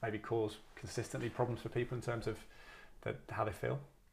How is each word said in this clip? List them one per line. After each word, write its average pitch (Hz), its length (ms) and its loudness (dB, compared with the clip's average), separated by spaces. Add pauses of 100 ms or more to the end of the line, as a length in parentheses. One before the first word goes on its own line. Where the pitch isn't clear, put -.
maybe 107 160 2
cause 110 400 2 (180)
consistently 120 540 -2
problems 117 320 2
for - 80 -2
people 123 280 2
in 113 40 -2
terms 113 260 0
of 110 100 2 (640)
the, - 140 0 (140)
how 107 140 2
they 107 80 4
feel? 127 280 2 (340)